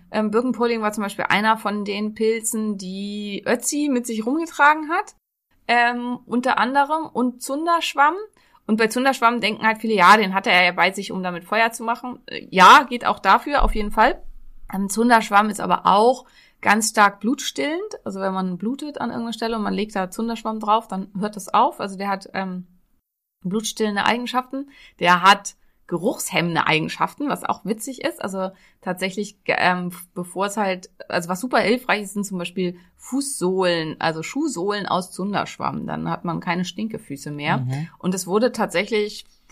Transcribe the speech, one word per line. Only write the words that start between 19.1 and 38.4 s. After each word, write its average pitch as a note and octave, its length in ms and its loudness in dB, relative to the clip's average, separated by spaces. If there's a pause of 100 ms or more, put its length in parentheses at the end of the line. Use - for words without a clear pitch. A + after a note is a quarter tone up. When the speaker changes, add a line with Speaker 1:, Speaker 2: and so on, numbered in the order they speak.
Speaker 1:
irgendeiner A#3 240 -6
Stelle A3+ 220 -4
und G#3+ 60 -4
man G3 120 -2
legt G#3+ 200 -4
da F#3 160 -4
Zunderschwamm A3+ 500 -6
drauf, G#3+ 280 0
dann F#3+ 200 -8 (100)
hört G#3+ 180 -6
das - 160 -12
auf. A#3 280 2
Also G3 180 -8
der G3 100 -6
hat, G3 240 -6
ähm, F#3 340 -8 (760)
blutstillende G#3 640 -2
Eigenschaften. B3 640 -2 (300)
Der F3 220 6
hat G3+ 340 4 (320)
geruchshemmende E3+ 800 -2
Eigenschaften, E3 600 -2
was F3+ 160 -4
auch - 220 -6
witzig A3+ 380 -8
ist. E4+ 180 -6
Also F#3+ 280 -4 (300)
tatsächlich, F#3+ 640 -6
ge-, - 140 0
ähm, F3+ 320 0 (240)
bevor F3+ 320 -6
es G3+ 100 -8
halt, F#3+ 320 -4 (200)
also E3+ 200 -4
was F3+ 120 -4
super B3 180 0
hilfreich G#3 440 0
ist, G3 120 -12
sind G3+ 100 -4
zum F#3+ 140 -8
Beispiel F3 400 -6 (180)
Fußsohlen, F3+ 1040 -2
also D#3+ 220 -2
Schuhsohlen G#3 640 -4
aus F3+ 240 -2
Zunderschwamm. - 760 -6
Dann D#3 220 -6
hat E3+ 160 -6
man E3 160 -4
keine F3+ 240 -4
Stinkefüße F3+ 640 -10
mehr. D3 280 -2
Speaker 2:
Mhm. C3+ 300 -4 (100)
Speaker 1:
Und F#3 160 -2
es F#3 120 -6
wurde A3 260 2